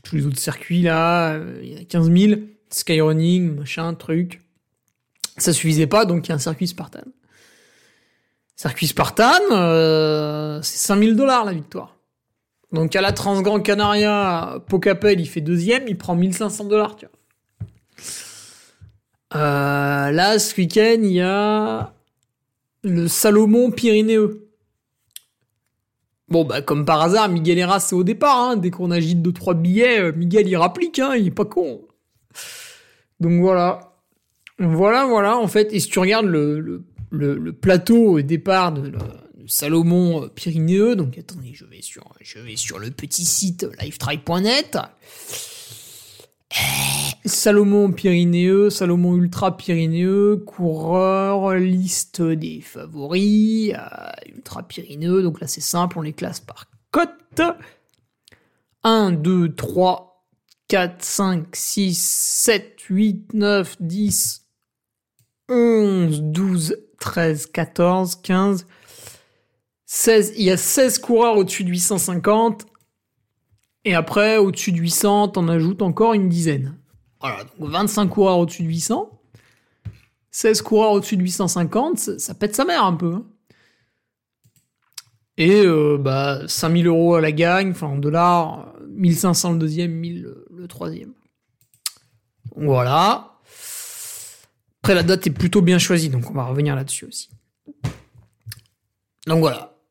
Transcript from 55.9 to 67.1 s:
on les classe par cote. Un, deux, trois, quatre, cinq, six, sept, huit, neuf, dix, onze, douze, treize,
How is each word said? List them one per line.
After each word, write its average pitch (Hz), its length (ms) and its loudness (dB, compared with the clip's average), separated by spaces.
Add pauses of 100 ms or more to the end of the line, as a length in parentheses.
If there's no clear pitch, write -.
on 160 60 -8
les 151 100 -10
classe - 260 -10
par - 300 -20 (220)
cote. - 500 -2 (1400)
Un, 220 280 4
deux, 170 440 2
trois, - 720 -2 (400)
quatre, 180 360 -2
cinq, 185 520 -4
six, 185 440 -4
sept, - 880 -2
huit, 202 460 -2
neuf, 202 460 0
dix, 190 640 -4 (1040)
onze, 208 720 2
douze, 170 560 0 (220)
treize, 160 480 -2